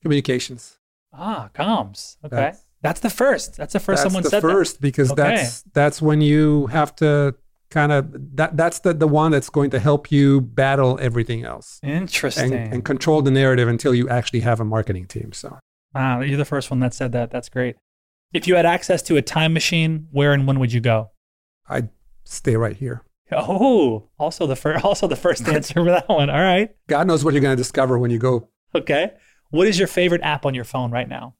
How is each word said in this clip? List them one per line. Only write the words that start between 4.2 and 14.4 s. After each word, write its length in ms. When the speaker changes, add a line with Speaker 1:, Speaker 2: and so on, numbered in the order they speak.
Speaker 1:
the 60
Speaker 2:
said 120
that. 80
Speaker 1:
first, 300
because 320
Speaker 2:
Okay. 100
Speaker 1:
that's, 400
that's 300
when 180
you 460
have 300
to 380
kinda, 360
that, 220
that's 240
the, 120
the 160
one 240
that's 160
going 220
to 80
help 340
you 300
battle 580
everything 440
else. 380
Speaker 2:
Interesting. 720
Speaker 1:
And, 220
and 100
control 380
the 80
narrative 380
until 260
you 160
actually 300